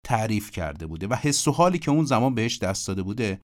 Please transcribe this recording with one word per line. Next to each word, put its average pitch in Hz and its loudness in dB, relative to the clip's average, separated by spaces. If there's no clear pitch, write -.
تعریف 110 0
کرده 78 -6
بوده 82 -6
و 117 0
حس 143 0
و 143 -4
حالی 170 4
که 151 -2
اون 156 4
زمان 131 2
بهش 113 0
دست 98 -2
داده 95 -2
بوده 101 -2